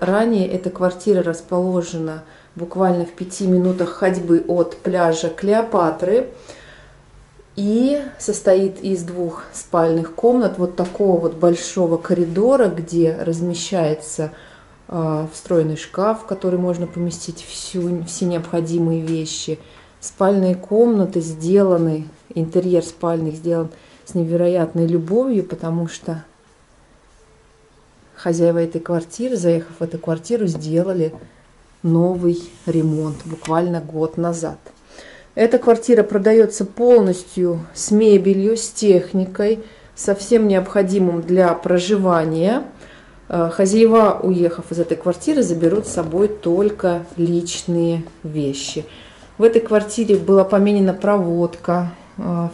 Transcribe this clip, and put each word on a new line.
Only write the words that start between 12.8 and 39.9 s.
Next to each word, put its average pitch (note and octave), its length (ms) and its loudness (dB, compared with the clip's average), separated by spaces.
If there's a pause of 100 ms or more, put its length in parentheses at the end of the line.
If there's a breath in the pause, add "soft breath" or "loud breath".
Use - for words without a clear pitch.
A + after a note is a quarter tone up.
размещается, E3 1120 -4 (560 loud breath)
э, D#3+ 440 -4
встроенный D#3 440 -2
шкаф, G#3+ 460 -4
в - 40 -20
который F#3 320 -4
можно F3 300 -2
поместить E3+ 560 -8
всю, F3 580 -6
все - 220 -6
необходимые E3 760 -2
вещи. D#3+ 600 -6 (400 loud breath)
Спальные F#3+ 560 0
комнаты G#3 640 2
сделаны, E3 880 2 (260)
интерьер F3 480 0
спальных E3 540 -4
сделан E3 320 -4 (360 loud breath)
с - 120 -6
невероятной E3+ 720 0
любовью, F#3+ 560 0
потому E3 420 -6
что E3 380 -10 (1900)
хозяева E3+ 420 0
этой E3 220 -2
квартиры, F3 560 -4
заехав E3+ 420 0
в - 20 -6
эту E3 200 -8
квартиру, F#3 480 -2
сделали D#3+ 640 -2 (720 loud breath)
новый F3 520 2 (300)
ремонт D#3 580 -2
буквально E3 560 -4
год D#3 360 -6
назад. E3 420 -6 (800 loud breath)
Эта A#3 240 4
квартира A3+ 420 4
продаётся G#3 600 4
полностью F#3 960 2 (120)
с - 200 -6
мебелью, G3+ 640 4
с - 140 -8
техникой, G3+ 920 0 (320 loud breath)